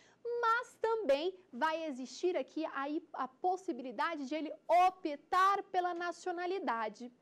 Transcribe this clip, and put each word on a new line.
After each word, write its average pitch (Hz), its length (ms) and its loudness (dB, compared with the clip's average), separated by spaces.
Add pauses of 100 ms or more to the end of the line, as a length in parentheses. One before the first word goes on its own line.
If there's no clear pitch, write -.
(420)
mas 466 380 2
também 381 580 2 (140)
vai 320 320 -2
existir 302 520 -2
aqui 302 280 -4
a, 277 220 -4 (260)
a 262 160 -4
possibilidade 294 960 -2
de 277 80 -4
ele 311 180 -4 (140)
optar 370 1000 4
pela 359 300 0
nacionalidade 339 1300 -4